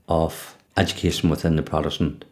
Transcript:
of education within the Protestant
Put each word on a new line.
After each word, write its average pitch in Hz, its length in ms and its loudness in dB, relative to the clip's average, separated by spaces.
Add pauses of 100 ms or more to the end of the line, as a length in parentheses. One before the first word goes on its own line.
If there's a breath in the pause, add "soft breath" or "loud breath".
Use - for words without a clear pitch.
of - 480 -2 (220)
education 90 520 0
within 80 260 2
the 78 80 2
Protestant 76 680 -2